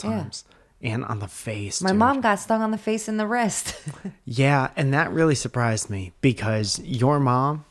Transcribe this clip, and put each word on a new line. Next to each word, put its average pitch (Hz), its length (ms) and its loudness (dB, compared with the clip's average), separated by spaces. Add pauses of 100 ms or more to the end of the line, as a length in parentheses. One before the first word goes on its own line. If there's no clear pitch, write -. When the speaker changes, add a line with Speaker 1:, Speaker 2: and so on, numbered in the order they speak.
Speaker 1:
Yeah. 208 80 -2 (120)
Speaker 2:
times. - 220 -12 (400)
And 110 200 -4
on 110 160 -6
the 101 80 -6
face, 104 520 -8
Speaker 1:
My 180 100 0
Speaker 2:
dude. - 100 2
Speaker 1:
mom 269 200 4
got 214 200 2
stung 220 200 -2
on 220 120 -2
the 220 60 -4
face 220 280 -4
and 214 140 -2
the 214 80 -2
wrist. 233 520 -2 (220)
<laughs> - 220 -14
Speaker 2:
Yeah, 135 500 2
and 135 180 2
that 160 200 2
really 160 240 4
surprised 117 520 0
me 95 320 -8
because 110 600 2
your 143 400 2
mom 139 500 2